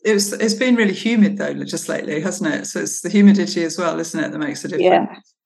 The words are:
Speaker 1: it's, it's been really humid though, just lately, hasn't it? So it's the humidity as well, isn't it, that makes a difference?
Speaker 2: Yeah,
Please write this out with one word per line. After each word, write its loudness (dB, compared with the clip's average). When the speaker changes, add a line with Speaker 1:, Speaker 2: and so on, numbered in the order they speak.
Speaker 1:
it's, 2
it's -2
been 2
really 2
humid 2
though, -4
just -8
lately, -6
hasn't -4
it? -6
So -8
it's -6
the -6
humidity 6
as -6
well, -2
isn't -8
it, -4
that -8
makes -6
a -8
difference? -2
Speaker 2:
Yeah, 2